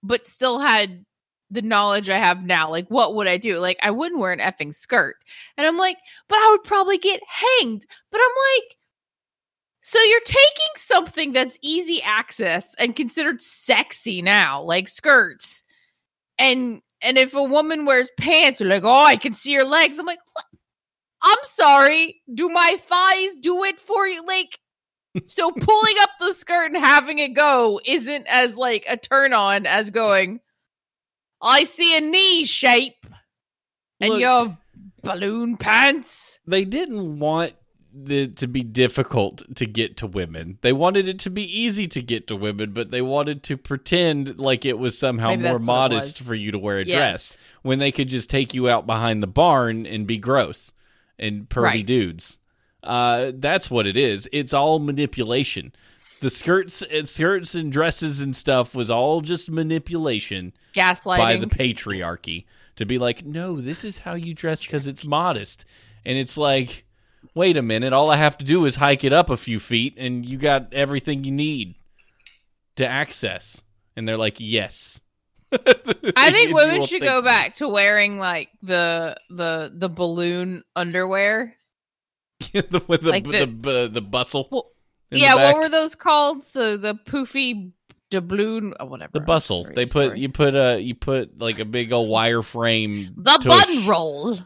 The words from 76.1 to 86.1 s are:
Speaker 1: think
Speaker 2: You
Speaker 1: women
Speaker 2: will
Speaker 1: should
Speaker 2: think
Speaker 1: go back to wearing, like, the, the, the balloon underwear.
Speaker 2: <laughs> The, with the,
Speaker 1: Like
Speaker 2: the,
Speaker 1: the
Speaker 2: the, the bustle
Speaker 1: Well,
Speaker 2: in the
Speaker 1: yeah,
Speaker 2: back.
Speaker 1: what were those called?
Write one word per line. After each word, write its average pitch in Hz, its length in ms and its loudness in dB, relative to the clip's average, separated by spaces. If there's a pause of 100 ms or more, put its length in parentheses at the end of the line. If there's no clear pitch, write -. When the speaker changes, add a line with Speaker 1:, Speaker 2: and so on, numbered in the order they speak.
Speaker 1:
think 453 180 4
Speaker 2:
You 330 40 0
Speaker 1:
women 311 260 4
Speaker 2:
will - 60 0
Speaker 1:
should 359 140 -4
Speaker 2:
think 302 40 -4
Speaker 1:
go 262 180 2
back 220 340 2
to 294 120 -6
wearing, 202 500 2
like, 175 300 -4 (140)
the, 170 540 -2 (140)
the, 165 440 -6
the 180 140 -6
balloon 175 760 -4 (100)
underwear. 190 840 -2
Speaker 2:
<laughs> - 40 -20 (880)
The, 185 360 -2
with 165 140 0
the, 165 80 2
Speaker 1:
Like 190 140 0
Speaker 2:
the, 143 60 -8
Speaker 1:
the 151 160 2
Speaker 2:
the, 123 480 -2
the 117 80 -4
bustle 123 480 -4
Speaker 1:
Well, - 200 -6 (400)
Speaker 2:
in - 80 -12
the - 40 0
Speaker 1:
yeah, 277 140 8
Speaker 2:
back. 277 180 6
Speaker 1:
what 311 80 0
were 320 60 0
those 311 260 0
called? 294 480 0 (100)